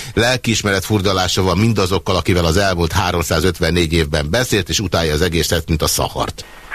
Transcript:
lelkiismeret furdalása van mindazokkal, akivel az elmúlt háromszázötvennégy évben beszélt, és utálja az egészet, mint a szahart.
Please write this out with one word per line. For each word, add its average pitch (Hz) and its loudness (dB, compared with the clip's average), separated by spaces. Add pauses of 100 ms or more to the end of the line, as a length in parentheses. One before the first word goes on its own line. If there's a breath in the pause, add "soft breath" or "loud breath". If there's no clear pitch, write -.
(140)
lelkiismeret 107 0
furdalása 95 0
van 92 2
mindazokkal, 98 2
akivel 87 2
az 82 2
elmúlt 90 0
háromszázötvennégy 87 0
évben 76 0
beszélt, 117 0
és - -2
utálja 85 0
az 78 0
egészet, 82 0
mint 78 0
a 76 2
szahart. - -4 (300 loud breath)